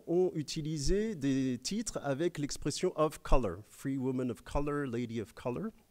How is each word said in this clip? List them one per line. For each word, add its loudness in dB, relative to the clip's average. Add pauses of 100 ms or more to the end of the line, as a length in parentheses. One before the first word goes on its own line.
ont 2
utilisé 0
des 0
titres -4
avec -2
l'expression -2
of 0
color, 6 (120)
free -4
woman 0
of -6
color, -2
lady -4
of -8
color. -4 (200)